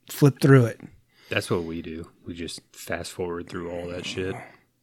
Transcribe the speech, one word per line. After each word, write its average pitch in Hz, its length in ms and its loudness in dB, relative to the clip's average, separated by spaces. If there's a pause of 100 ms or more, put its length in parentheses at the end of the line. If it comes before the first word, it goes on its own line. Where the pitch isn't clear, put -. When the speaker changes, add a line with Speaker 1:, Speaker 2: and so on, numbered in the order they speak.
Speaker 1:
flip - 320 4
through 135 260 8
it. - 140 -8 (480)
Speaker 2:
That's 101 220 -4
what 90 140 0
we 82 180 -8
do. 80 260 -12 (160)
We 90 100 -12
just 85 260 -10 (120)
fast - 380 -10
forward 87 380 -8
through 87 240 -10
all 87 160 -8
that 87 180 -10
shit. 92 300 -6 (460)